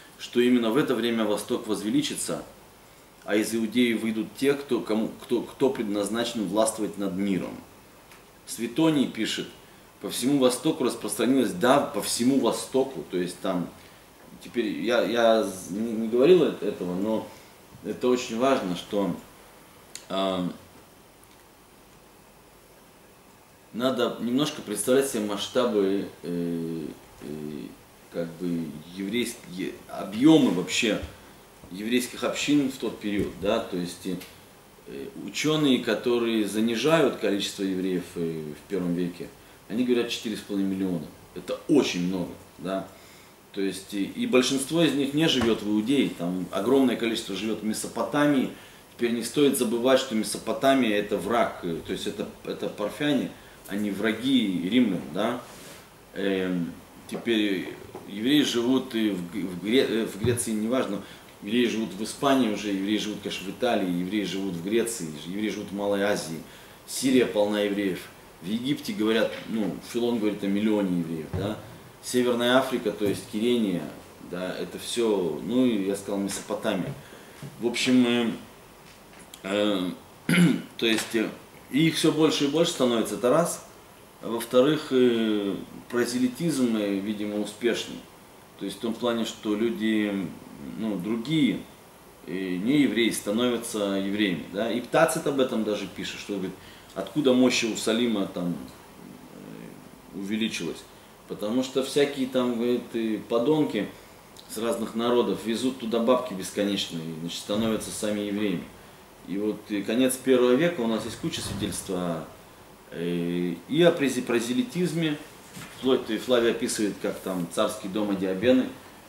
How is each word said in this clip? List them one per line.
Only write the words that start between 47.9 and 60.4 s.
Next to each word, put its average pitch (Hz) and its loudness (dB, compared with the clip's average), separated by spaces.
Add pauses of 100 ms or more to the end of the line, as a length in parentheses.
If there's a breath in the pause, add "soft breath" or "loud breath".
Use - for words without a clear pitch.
Теперь 120 0
не 120 -2
стоит 139 4
забывать, 120 4
что - -2
Месопотамия — 110 2
это 104 -2
враг, 110 0
э, 85 -2 (100)
то 98 -4
есть 92 -6
это, - -6 (160)
это 92 -6
парфяне, 107 -2 (400 loud breath)
они 104 -2
враги 107 0
римлян, 107 4 (140)
да. 117 -2 (760 loud breath)
Эм, 92 -2 (360)
теперь 104 0 (400)
евреи 123 2
живут 123 2
и 110 2
в 87 -4
Г-, 92 -4
в 87 -8
Гре-, 117 4
э, 107 0
в 95 -8
Греции, 117 0